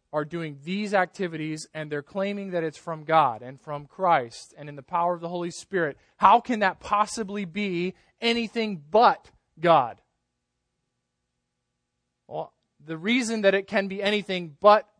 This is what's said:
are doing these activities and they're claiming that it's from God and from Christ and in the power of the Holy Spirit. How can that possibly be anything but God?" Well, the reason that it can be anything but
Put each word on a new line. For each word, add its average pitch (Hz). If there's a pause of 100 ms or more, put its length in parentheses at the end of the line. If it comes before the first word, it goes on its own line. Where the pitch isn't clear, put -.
(120)
are 151
doing 156
these 196
activities 165
and 156
they're 147
claiming 196
that 175
it's 160
from 156
God 143
and 131
from 147
Christ 156
and 147
in 147
the 143
power 175
of 170
the 170
Holy 175
Spirit. 165 (200)
How 214
can 233
that 190
possibly 208
be 185 (260)
anything 226
but 208 (260)
God?" 147 (2250)
Well, 151 (300)
the 160
reason 226
that 196
it 196
can 202
be 196
anything 185
but 208 (100)